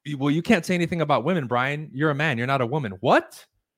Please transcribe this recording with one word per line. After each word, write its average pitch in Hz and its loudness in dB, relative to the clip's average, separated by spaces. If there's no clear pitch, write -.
Y-, 147 -8
"Well, 143 0
you 160 0
can't 185 2
say 180 0
anything 170 -2
about 143 2
women, 156 0
Brian. 139 -2
You're 147 0
a 143 0
man. 143 0
You're 123 -2
not 139 0
a 120 0
woman." 123 -4
What? - 2